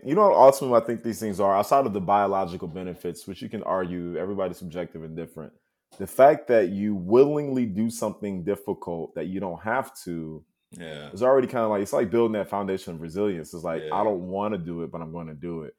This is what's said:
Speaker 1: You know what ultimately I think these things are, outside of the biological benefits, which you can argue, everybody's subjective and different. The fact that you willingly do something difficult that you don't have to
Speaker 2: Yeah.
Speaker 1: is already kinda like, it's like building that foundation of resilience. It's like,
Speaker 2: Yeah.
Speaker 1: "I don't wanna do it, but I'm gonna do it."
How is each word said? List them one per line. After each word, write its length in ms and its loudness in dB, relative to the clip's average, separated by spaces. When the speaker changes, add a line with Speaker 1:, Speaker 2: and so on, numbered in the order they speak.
Speaker 1:
You 100 -2
know 140 6
what 80 6
ultimately 440 8
I 40 2
think 180 -4
these 160 -4
things 220 -4
are, 160 4
outside 300 4
of 60 -4
the 80 -2
biological 680 0
benefits, 580 -10
which 160 -12
you 60 -8
can 160 -10
argue, 520 -4
everybody's 420 -4
subjective 440 -10
and 140 -12
different. 360 -12
The 80 -8
fact 420 6
that 200 6
you 260 -2
willingly 720 2
do 240 -2
something 540 -6
difficult 720 -6
that 100 -6
you 140 -6
don't 200 -8
have 320 -4
to 400 -10
Speaker 2:
Yeah. 420 -14
Speaker 1:
is 120 -4
already 240 4
kinda 180 -2
like, 160 0
it's 100 -8
like 180 0
building 240 2
that 140 -4
foundation 460 -4
of 60 -12
resilience. 520 -6
It's 120 -12
like, 180 -4
Speaker 2:
Yeah. 180 -4
Speaker 1:
"I 40 0
don't 240 -2
wanna 300 -4
do 260 -8
it, 80 -10
but 80 -10
I'm 120 -12
gonna 220 -12
do 280 -10
it." 160 -14